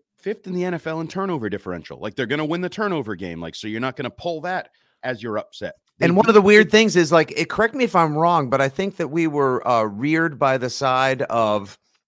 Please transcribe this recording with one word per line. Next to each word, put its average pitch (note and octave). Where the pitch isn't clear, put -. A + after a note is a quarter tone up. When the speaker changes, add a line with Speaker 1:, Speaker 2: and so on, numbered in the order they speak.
Speaker 1:
fifth G#3
in F#3
the F3+
N F3+
F E3
L D#3+
in D#3+
turnover F3
differential. F2+
Like, G#2+
they're B2+
gonna D3
win D#3+
the F3+
turnover E3+
game. E2+
Like, E2
so G#2+
you're A2
not B2+
gonna B2+
pull E3
that F3
as A#2+
your A2
upset. -
They E3
Speaker 2:
And F3
one F#3
Speaker 1:
do A3
Speaker 2:
of -
the G#3
weird G#3
Speaker 1:
they -
Speaker 2:
things G#3+
is, D#3+
like, D#3+
it, D#3+
correct A3
me C4
if G3+
I'm D#3+
wrong, D#3+
but C3+
I C3+
think F#3+
that D#3+
we D#3+
were, C#3
uh, A#2
reared C#3+
by C3
the B2
side C3
of, G#2+